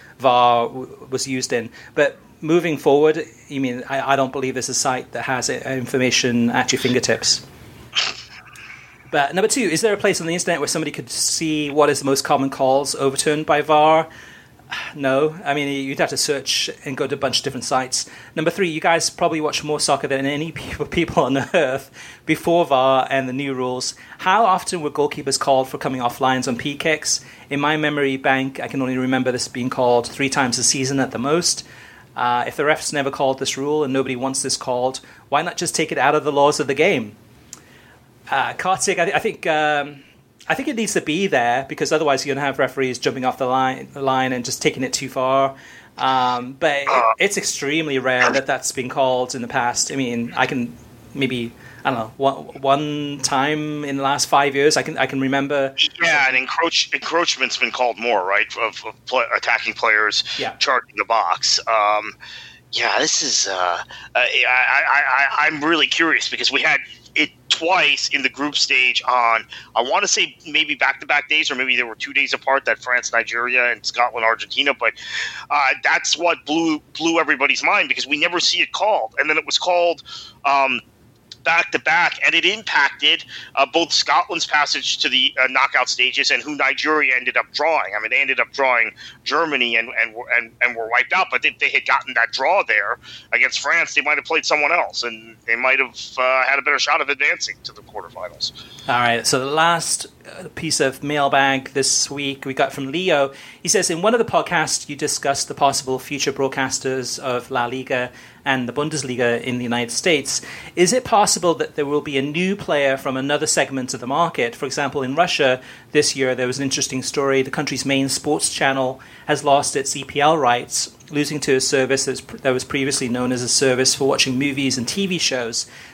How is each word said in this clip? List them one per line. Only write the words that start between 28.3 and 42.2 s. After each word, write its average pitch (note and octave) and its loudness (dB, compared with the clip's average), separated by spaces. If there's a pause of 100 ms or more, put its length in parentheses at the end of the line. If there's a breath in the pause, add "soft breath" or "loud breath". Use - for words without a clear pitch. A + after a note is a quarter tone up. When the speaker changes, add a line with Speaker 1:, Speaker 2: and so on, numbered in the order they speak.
Speaker 1:
I B2 -6
can C3+ -4
only B2+ -2
remember C3 0
this B2 -4
being B2 -6
called A#2+ 2
three C3+ -2
times C3 0
a B2 -2
season C3+ 0
at C3 0
the A2 -4
most. D3+ 0 (520 loud breath)
Uh, A#2+ 0
if A#2+ -8
the D#3 -2
refs - 0
never C#3 -2
called C3 0
this - -4
rule D3 0
and C3 -2
nobody C3+ 0
wants C3 -4
this C3+ -2
called, B2+ -2 (280 loud breath)
why D3 2
not F3 -8
just E3+ -4
take D#3+ -2
it D3 -2
out C#3+ 4
of C#3+ 0
the D3 0
laws C#3+ 4
of C#3+ -2
the C#3 0
game? C#3 0 (1160 loud breath)
Uh, B2+ 0
Kartik, F#3 0
I, E3+ 2
th-, D#3 0
I D#3 0
think, - -4
um, D3 0 (460 loud breath)
I D#3+ 2
think C4+ -4
it C#4 -2
needs A3 -2
to E3+ 0
be F3 0
there B2 2
because D3 -4
otherwise D3 2